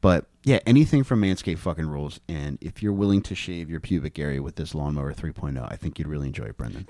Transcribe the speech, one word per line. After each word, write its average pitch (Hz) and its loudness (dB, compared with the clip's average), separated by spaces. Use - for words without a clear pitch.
But, 90 4
yeah, 131 6
anything 143 8
from 117 2
Manscaped 95 0
fucking 82 -2
rules. 73 -6
And 73 -6
if - -10
you're 104 0
willing 98 4
to - -8
shave 85 -8
your 80 -6
pubic 78 -2
area 71 -2
with 67 -8
this 78 -8
lawnmower 73 -2
three 76 -8
point 69 -6
oh, 62 -8
I - -10
think - -8
you'd 73 -4
really 73 -4
enjoy - -8
it, 53 -10
Brendan. 57 -10